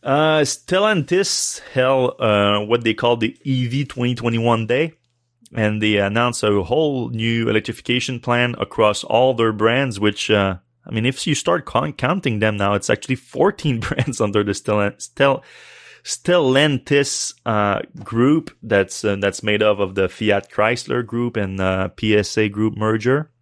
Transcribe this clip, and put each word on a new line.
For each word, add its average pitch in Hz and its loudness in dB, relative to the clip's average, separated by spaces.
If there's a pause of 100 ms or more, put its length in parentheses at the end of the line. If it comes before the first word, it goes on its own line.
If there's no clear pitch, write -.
Uh, 151 2
Stellantis 185 0 (120)
held, 127 2
uh, 104 2
what 113 0
they 113 0
call 120 2
the 117 -2
E 127 0
V 135 -2
twenty 123 -4
twenty-one 117 0
Day, 139 0 (600)
and 107 0
they 107 2
announced 113 0
a 104 2
whole 131 -2
new 117 0
electrification 120 -2
plan 120 0
across - 0
all 123 2
their 113 2
brands, 113 0
which, 104 -2
uh, 98 2 (280)
I - -10
mean, 113 -2
if 135 -2
you 156 0
start 170 -2
con-, 143 -2
counting 131 -2
them 107 0
now, 101 2
it's 98 -4
actually 123 -2
fourteen 143 -2
<laughs> - -
brands 135 -4
under 104 0
the 101 -2
Stellan-, 101 -2
Stel-, 139 0 (640)
Stellantis, 143 0 (100)
uh, 104 0 (200)
group 139 0
that's, 101 0
uh, 101 0
that's 98 -2
made 104 0
up 104 2
of 95 -2
the 95 2
Fiat 101 -2
Chrysler 120 -2
group 120 -6
and, 95 -4
uh, 95 0
P 107 0
S 104 0
A 110 2
group 104 -2
merger. 113 0 (120)